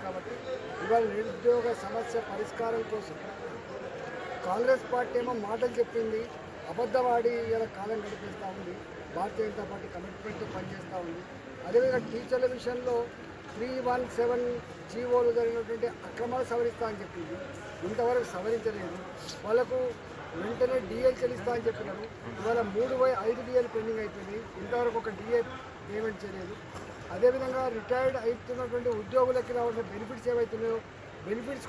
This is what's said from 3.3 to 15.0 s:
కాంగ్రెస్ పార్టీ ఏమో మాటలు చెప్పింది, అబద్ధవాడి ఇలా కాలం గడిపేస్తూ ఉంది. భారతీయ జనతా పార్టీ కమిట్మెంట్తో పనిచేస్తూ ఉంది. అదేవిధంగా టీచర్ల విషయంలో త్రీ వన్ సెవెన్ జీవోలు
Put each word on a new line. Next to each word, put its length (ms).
కాంగ్రెస్ 460
పార్టీ 300
ఏమో 120
మాటలు 340
చెప్పింది, 420
అబద్ధవాడి 640
ఇలా 140
కాలం 280
గడిపేస్తూ 480
ఉంది. 200
భారతీయ 300
జనతా 240
పార్టీ 240
కమిట్మెంట్తో 520
పనిచేస్తూ 480
ఉంది. 160
అదేవిధంగా 300
టీచర్ల 420
విషయంలో 400
త్రీ 180
వన్ 160
సెవెన్ 300
జీవోలు 460